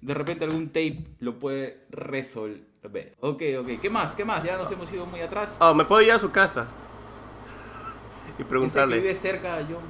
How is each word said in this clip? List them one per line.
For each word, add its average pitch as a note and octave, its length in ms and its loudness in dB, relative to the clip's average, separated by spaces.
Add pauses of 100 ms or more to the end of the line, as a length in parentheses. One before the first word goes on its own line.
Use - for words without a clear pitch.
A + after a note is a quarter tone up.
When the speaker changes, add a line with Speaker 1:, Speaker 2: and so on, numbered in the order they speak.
Speaker 1:
de C#3 140 -4
repente D#3+ 320 -2
algún D#3+ 220 -2
tape D#3 360 -2 (160)
lo A#2+ 180 -4
puede C3+ 520 -6
resolver. G#2+ 1300 -8
Ok, C#3 220 -2 (180)
ok. A#2+ 220 -6
¿Qué G3+ 80 -2
más? G3 240 -2
¿Qué G#3 100 -4
más? G3+ 200 -2
Ya F3+ 120 -2
nos F#3 140 -4
hemos F3+ 220 -8
ido F3+ 120 -6
muy F3+ 160 -10
atrás. G3+ 300 -4 (100)
Speaker 2:
Oh, E3 140 10
¿me D3+ 100 6
puedo G#3+ 180 8
ir A3+ 100 10
a F3 60 6
su F#3 120 0
casa? F3+ 420 4
<laughs> - 60 -18 (1500)
Y - 140 -10
Speaker 1:
Dice - 80 -8
Speaker 2:
preguntarle. C3 460 2
Speaker 1:
que - 60 2
vive F#3+ 140 2
cerca F#3 400 -4
de D3+ 80 -4
Jon E3 260 -10